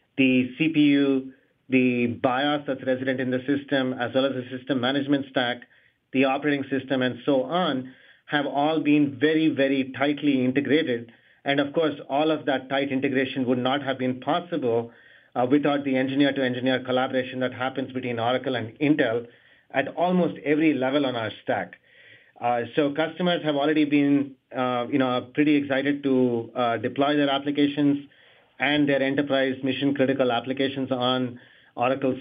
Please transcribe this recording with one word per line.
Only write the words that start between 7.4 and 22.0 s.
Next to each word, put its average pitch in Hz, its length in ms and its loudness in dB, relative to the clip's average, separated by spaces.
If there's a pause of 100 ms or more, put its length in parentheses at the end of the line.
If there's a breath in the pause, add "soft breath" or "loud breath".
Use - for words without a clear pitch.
on, 151 500 -2 (320 loud breath)
have 147 200 -2
all 143 360 0
been 143 360 2
very, 156 300 2
very 135 500 0
tightly 143 460 0
integrated. 127 680 0 (360 soft breath)
And 139 160 2
of 143 120 -4
course, 156 220 0 (140)
all 151 220 2
of 135 160 -2
that 131 200 -2
tight 139 240 -2
integration 131 540 0
would 123 140 2
not 131 220 0
have 131 160 -4
been 127 220 -2
possible, 131 720 -2 (440 loud breath)
uh, 123 140 2
without 143 360 2
the 131 100 0
engineer-to-engineer 131 880 0
collaboration 127 560 -2
that 123 140 -2
happens 131 400 -6
between 123 260 -6
Oracle 127 360 -2
and 110 240 -6
Intel 135 460 2 (460 soft breath)
at 139 240 -2
almost 175 480 2
every 151 300 2
level 135 320 0
on 127 100 -2
our 110 160 -4 (120)
stack. 101 320 -4 (680 soft breath)